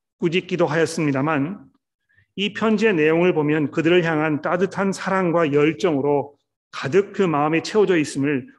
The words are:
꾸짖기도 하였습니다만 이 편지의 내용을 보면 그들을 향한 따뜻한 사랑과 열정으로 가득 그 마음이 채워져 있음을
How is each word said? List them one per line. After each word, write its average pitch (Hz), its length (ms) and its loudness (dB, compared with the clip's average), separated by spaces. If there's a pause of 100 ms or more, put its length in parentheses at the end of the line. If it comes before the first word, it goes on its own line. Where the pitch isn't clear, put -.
(180)
꾸짖기도 175 480 -2
하였습니다만 151 1000 -2 (680)
이 202 180 -4
편지의 214 400 2
내용을 165 400 2
보면 151 380 0
그들을 165 320 2
향한 156 380 0
따뜻한 185 500 -2
사랑과 175 600 0
열정으로 147 840 0 (340)
가득 185 420 0
그 - 100 -2
마음이 156 400 0
채워져 190 340 2
있음을 139 500 -2 (120)